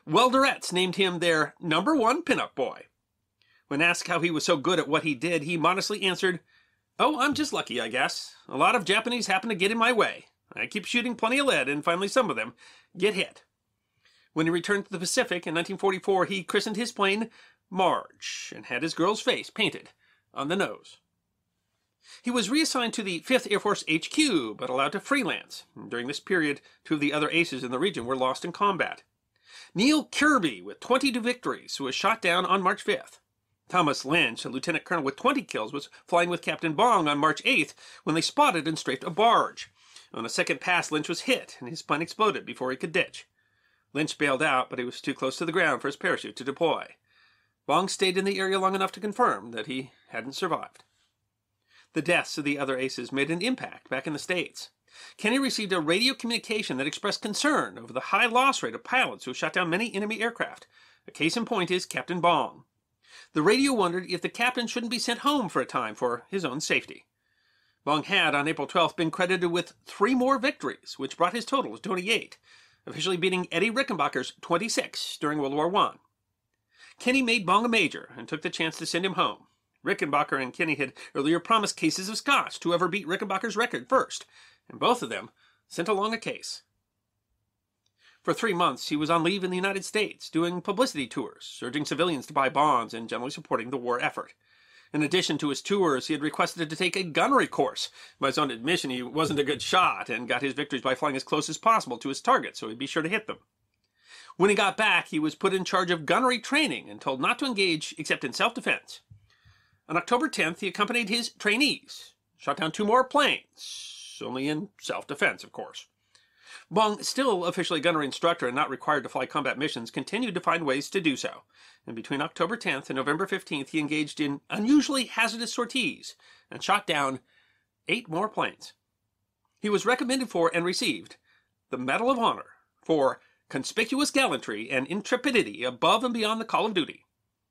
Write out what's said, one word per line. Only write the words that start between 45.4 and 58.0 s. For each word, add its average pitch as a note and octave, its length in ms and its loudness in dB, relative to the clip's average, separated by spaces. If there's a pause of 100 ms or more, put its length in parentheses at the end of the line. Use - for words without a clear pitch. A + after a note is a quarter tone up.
the E3 60 -4
ground D#3 300 2
for C#3 60 -4
his C3 100 -6
parachute B2+ 400 -4
to B2+ 60 -12
deploy. B2+ 420 0 (800)
Bong F3 240 2
stayed F#3+ 280 0
in F#3+ 60 0
the G3 160 -2
area F#3+ 180 0
long F#3+ 160 2
enough F#3+ 200 -2
to F#3 80 -14
confirm F3+ 500 0
that A2+ 160 -8
he C3+ 240 -8 (180)
hadn't A#2+ 240 -10
survived. - 520 -6 (1080)
The D#3 80 -2
deaths D#3+ 360 0
of C#3+ 80 -6
the C#3+ 120 0
other C3+ 200 -2
aces B2+ 340 -6
made C#3 180 0
an E3+ 120 -2
impact A#3+ 480 -6
back C3 180 -4
in D#3 60 -6
the C#3+ 60 -8
States. - 500 -6 (480)
Kenny A#3 220 2
received A3 340 -2
a F3+ 80 0
radio F#3 320 2
communication A3+ 640 -4
that C#3 100 -2
expressed G3 340 -4
concern G3 560 0
over A#2 140 -18
the A#2+ 80 -4
high G#3 280 2